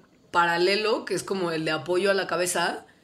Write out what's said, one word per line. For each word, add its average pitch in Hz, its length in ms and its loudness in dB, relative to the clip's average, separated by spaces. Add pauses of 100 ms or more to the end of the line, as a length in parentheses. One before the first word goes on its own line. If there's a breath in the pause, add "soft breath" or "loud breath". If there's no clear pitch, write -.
(300)
paralelo, 196 760 2
que 202 100 -4
es 170 100 -4
como 185 260 -2
el 160 140 -2
de 156 80 0
apoyo 180 400 0
a - 20 4
la 180 140 -2
cabeza, 175 580 -2 (180 soft breath)